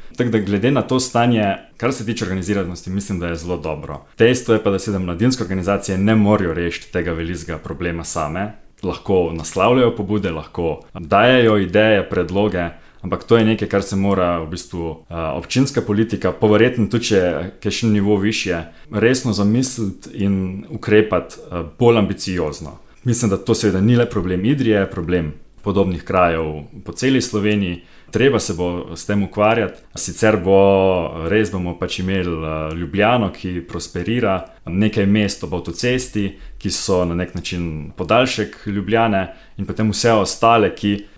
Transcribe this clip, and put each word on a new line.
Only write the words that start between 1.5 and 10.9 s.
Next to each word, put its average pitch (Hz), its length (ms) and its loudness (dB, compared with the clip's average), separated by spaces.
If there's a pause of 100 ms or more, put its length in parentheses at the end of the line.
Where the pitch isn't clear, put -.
kar 120 160 -2
se 107 120 -8
tiče 113 200 -4
organiziranosti, 92 640 -4
mislim, 98 300 -4
da 87 80 -6
je 85 80 -4
zelo 87 220 -6
dobro. 73 480 -8 (120)
Dejstvo 120 360 4
je - 100 2
pa, 104 60 2
da 95 100 0
seveda 98 240 -2
mladinske 104 400 0
organizacije 95 540 -2
ne 104 180 4
morejo 101 380 4
rešiti 85 400 -6
tega 87 200 -2
velikega 82 440 -6
problema 82 460 -6
same. 85 480 -4 (320)
Lahko 90 500 0
naslavljajo 113 640 2
pobude, 101 360 -2
lahko 80 480 -6 (140)